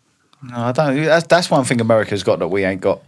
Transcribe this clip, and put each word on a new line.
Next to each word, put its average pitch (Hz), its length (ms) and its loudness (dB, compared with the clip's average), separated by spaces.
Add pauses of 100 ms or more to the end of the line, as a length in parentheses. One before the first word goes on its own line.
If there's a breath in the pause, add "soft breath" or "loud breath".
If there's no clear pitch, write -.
(440)
No, 123 140 -14
I 120 140 -2
don't. 147 320 0
That's, 165 240 2
that's 170 220 2
one 147 140 2
thing 120 180 0
America's 107 420 0
got 95 160 0
that 85 100 -2
we 98 160 0
ain't 92 160 -4
got. 95 260 0